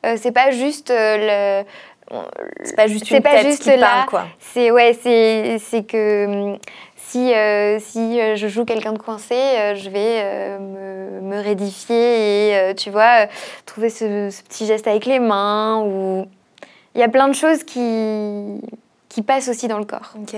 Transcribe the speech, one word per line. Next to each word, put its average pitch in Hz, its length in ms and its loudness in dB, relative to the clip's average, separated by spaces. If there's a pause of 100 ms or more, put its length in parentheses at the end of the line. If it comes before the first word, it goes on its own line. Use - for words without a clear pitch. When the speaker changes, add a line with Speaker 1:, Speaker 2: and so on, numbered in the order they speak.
Speaker 1:
Euh, 226 140 0
c'est 240 120 -2
pas 254 180 4
juste, 269 400 -4
euh, 214 720 2
le, - 540 -18
on, 98 60 -10 (420)
Speaker 2:
C'est - 120 -6
pas 214 100 6
juste 214 200 -4
Speaker 1:
c'est 285 100 2
Speaker 2:
une 269 60 6
Speaker 1:
pas 285 80 6
Speaker 2:
tête 269 160 6
Speaker 1:
juste 285 160 0
Speaker 2:
qui - 140 2
Speaker 1:
là. - 100 6
Speaker 2:
parle, 247 200 4
quoi. 185 180 -2 (140)
Speaker 1:
C'est, 240 320 0
ouais, 240 300 6
c'est, 226 580 2
c'est 220 260 -4
que, 208 420 0 (260)
hum, - 60 -10 (380)
si, 247 380 0
euh, 208 460 2
si, 226 400 -4
euh, 220 160 0
je 208 120 -4
joue 220 160 -2
quelqu'un 220 280 -4
de 214 60 -6
coincé, 214 360 -8
euh, 240 400 0
je 196 160 -10
vais, 220 320 -2
euh, 196 360 -6 (600)
me, - 0 - (160)
me 208 60 -6
rédifier 208 1080 0
et, 202 60 2
euh, 190 180 0
tu 196 160 -8
vois, 220 340 6
euh, - 20 -2 (400)
trouver 220 240 -4
ce, 208 400 -4
ce - 120 -18
petit - 240 -10
geste 214 200 0
avec 214 200 0
les 262 120 2
mains 214 640 0
ou, 190 440 -4 (680)
il 233 60 -2
y 233 40 6
a 233 40 2
plein 262 200 4
de 277 60 0
choses 311 300 0
qui, 214 960 -4 (480)
qui - 140 -6
passent 262 260 0
aussi 240 200 -4
dans 214 100 -4
le 208 60 -6
corps. - 360 -14
Speaker 2:
Ok. 208 180 -14